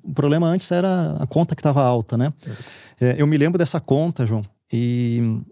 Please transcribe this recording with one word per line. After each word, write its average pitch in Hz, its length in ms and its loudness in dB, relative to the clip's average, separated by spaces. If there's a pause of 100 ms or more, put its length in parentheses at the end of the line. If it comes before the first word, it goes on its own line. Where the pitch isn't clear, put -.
o 156 120 -10
problema 151 340 2
antes 180 240 -2
era 175 480 0
a 151 60 -2
conta 165 280 0
que - 80 -8
tava 143 200 2
alta, 123 340 0
né? 135 160 0 (680)
É, 123 200 2
eu 147 80 4
me 156 100 2
lembro 160 220 2
dessa 170 200 0
conta, 147 480 0
João, 110 160 -2 (300)
e 120 800 -2